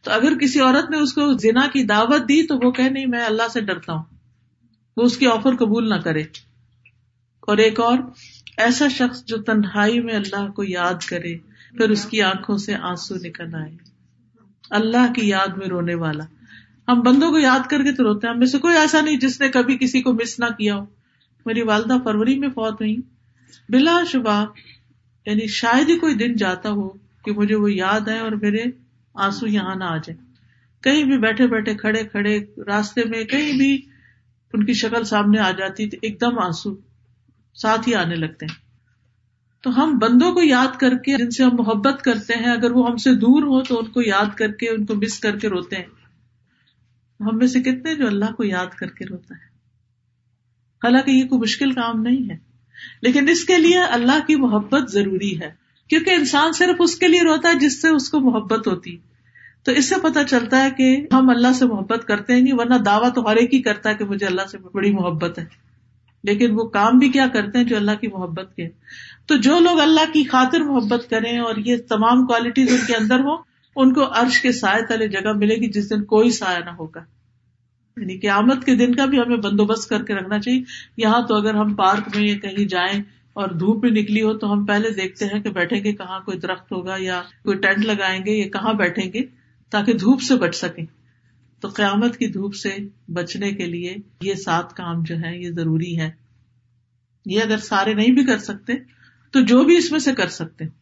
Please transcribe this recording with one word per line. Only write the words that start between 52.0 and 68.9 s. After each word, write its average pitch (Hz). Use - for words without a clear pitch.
نہیں 240
ہے، 160
لیکن 277
اس 339
کے 359
لیے 339
اللہ 285
کی 311
محبت 247
ضروری 196
ہے، 160
کیونکہ 330
انسان 302
صرف 359
اس 349
کے 359
لیے 349
روتا 330
ہے 339
جس 269
سے 320
اس 294
کو 302
محبت 226
ہوتی۔ 175
تو 262
اس 262
سے 381
پتہ 311
چلتا 262
ہے 269
کہ 262
ہم 262
اللہ 240
سے 254
محبت 226
کرتے 208
ہیں 247
نہیں، 262
ورنہ 240
دعویٰ 220
تو 220
ہر 214
ایک 240
ہی 254
کرتا 214
ہے 214
کہ 208
مجھے 196
اللہ 190
سے 202
بڑی 196
محبت 175
ہے، 165
لیکن 208
وہ 226
کام 226
بھی 277
کیا 262
کرتے 214
ہیں 247
جو 233
اللہ 208
کی 220
محبت 185
کے۔ 170